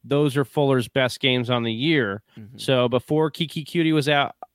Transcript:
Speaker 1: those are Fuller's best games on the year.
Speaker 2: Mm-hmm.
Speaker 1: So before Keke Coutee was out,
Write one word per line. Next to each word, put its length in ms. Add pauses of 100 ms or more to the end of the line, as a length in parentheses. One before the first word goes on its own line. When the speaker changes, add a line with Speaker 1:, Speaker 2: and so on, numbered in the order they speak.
Speaker 1:
those 340
are 80
Fuller's 440
best 320
games 300
on 120
the 100
year. 500 (160)
Speaker 2:
Mm-hmm. 200
Speaker 1:
So 300
before 420
Keke 360
Coutee 280
was 140
out, 260 (200)